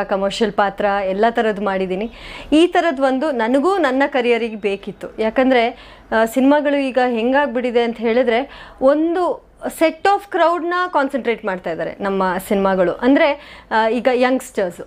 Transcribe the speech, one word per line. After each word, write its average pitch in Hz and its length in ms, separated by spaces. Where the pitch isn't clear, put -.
commercial 196 500
ಪಾತ್ರ 202 320
ಎಲ್ಲ 190 260
ಥರದ್ದು 220 320
ಮಾಡಿದ್ದೀನಿ. 190 500
ಈ 320 160
ಥರದ್ದು 330 360
ಒಂದು 262 280
ನನಗೂ 269 460
ನನ್ನ 269 300
ಕರಿಯರಿಗೆ 233 480
ಬೇಕಿತ್ತು. 196 680
ಯಾಕಂದ್ರೆ, 240 480
ಆ, 226 140
ಸಿನಿಮಾಗಳು 277 520
ಈಗ 262 200
ಹೆಂಗಾಗ್ಬಿಟ್ಟಿದೆ 240 760
ಅಂತ 233 140
ಹೇಳಿದ್ರೆ, 233 760
ಒಂದು 320 640
set 320 240
of 403 280
ಕ್ರೌಡ್‌ನ 339 420
concentrate 240 520
ಮಾಡ್ತಾ 185 260
ಇದ್ದಾರೆ 165 280
ನಮ್ಮ 196 240
ಸಿನಿಮಾಗಳು. 190 440
ಅಂದ್ರೆ, 285 680
ಆ, 220 160
ಈಗ 233 260
youngsters, 240 720